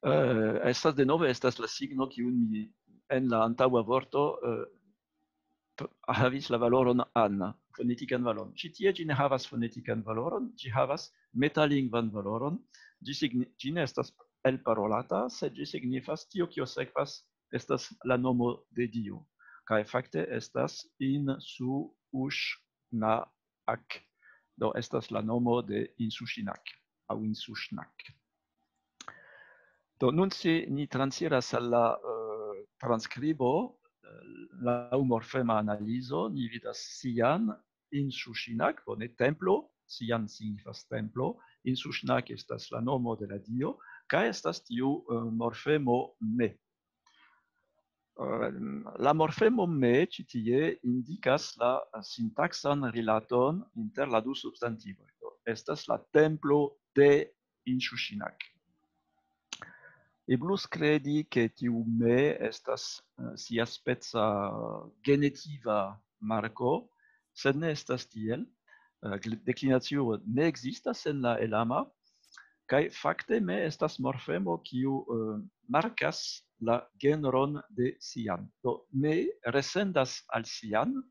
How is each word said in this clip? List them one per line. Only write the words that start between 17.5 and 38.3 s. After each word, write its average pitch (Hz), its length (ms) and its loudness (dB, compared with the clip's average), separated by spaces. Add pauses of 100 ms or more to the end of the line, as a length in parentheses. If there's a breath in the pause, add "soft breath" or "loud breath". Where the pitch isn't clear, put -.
estas 127 400 -2 (120)
la 127 120 2
nomo 123 540 0
de 120 180 -2
Dio." 107 380 -8 (420 loud breath)
Kaj 107 160 2
fakte - 480 -2
estas - 560 -4 (100)
Insuŝnak. 135 1600 -4 (2000 soft breath)
Do 110 180 0
estas 120 360 -4
la 107 120 -2
nomo 120 400 2
de 104 360 -4
Insuŝinak 113 640 -6 (500)
aŭ 107 100 -4
Insuŝnak. - 720 -8 (2000 loud breath)
Do 127 100 6
nun, 180 200 4
se 165 380 0
ni 139 200 -2
transiras 135 680 0
al 120 160 0
la, 120 240 6
eh, 110 680 -8 (160)
transkribo, 131 1000 -2 (240)
eh, - 60 -20 (560)
laŭ 123 400 2
morfema 117 540 2
analizo, 117 720 -2
ni 139 200 -4
vidas 113 300 -10 (200)
sian 131 540 2 (400)
Insuŝinak, 127 920 -2